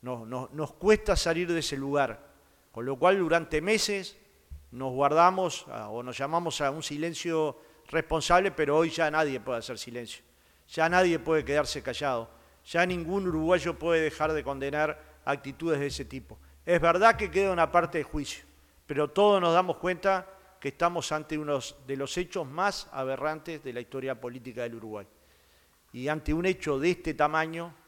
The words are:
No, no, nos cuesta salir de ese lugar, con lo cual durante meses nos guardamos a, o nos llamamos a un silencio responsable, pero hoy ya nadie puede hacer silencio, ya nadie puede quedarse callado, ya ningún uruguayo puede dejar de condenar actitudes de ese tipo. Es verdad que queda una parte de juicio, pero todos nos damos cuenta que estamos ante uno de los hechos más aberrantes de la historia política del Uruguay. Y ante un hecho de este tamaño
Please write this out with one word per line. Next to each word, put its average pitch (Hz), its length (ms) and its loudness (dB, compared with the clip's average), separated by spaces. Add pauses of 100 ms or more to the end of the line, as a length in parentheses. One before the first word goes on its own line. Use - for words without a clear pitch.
No, 120 240 -8
no, 127 280 -8
nos 151 200 -6
cuesta 208 420 2
salir 170 360 0
de 165 80 2
ese 147 160 -4
lugar, 135 520 -2 (440)
con 117 140 -10
lo 131 120 -4
cual 180 200 6
durante 160 420 0
meses 202 580 -2 (540)
nos 127 220 -6
guardamos 165 760 4
a, 113 220 -10
o 117 140 -8
nos 123 140 -10
llamamos 156 440 -2
a 139 80 2
un 143 140 -6
silencio 156 760 -4 (280)
responsable, 175 640 2
pero 147 260 2
hoy 165 140 4
ya 160 180 0
nadie 151 300 0
puede 120 200 -4
hacer 113 180 -10
silencio, 120 460 -12 (460)
ya 160 180 0
nadie 175 320 4
puede 160 240 0
quedarse 143 380 -2
callado, 127 500 -4 (320)
ya 170 220 2
ningún 180 420 -2
uruguayo 165 500 2
puede 165 240 2
dejar 156 300 0
de 147 120 -2
condenar 139 840 -4
actitudes 139 540 -2
de 143 80 -2
ese 131 180 -6
tipo. 120 340 -16 (260)
Es 170 140 4
verdad 180 380 6
que 185 140 -4
queda 190 200 2
una 165 200 2
parte 170 260 2
de 147 60 -2
juicio, - 420 -8 (400)
pero 147 240 -2
todos 202 320 6
nos 170 120 4
damos 180 240 2
cuenta 185 600 0 (240)
que 143 80 -4
estamos 170 420 -2
ante 156 260 -4
uno 147 220 -2 (280)
de 135 100 -6
los 135 200 -6
hechos 175 300 -4
más 180 440 -2
aberrantes 143 720 -6
de 127 100 -10
la 123 80 -8
historia 131 380 -8
política 123 440 -10
del 117 120 -8
Uruguay. 107 320 -12 (840)
Y 123 160 -8
ante 151 260 -2
un 170 120 0
hecho 151 340 0
de 165 120 2
este 170 240 -4
tamaño 160 600 0 (120)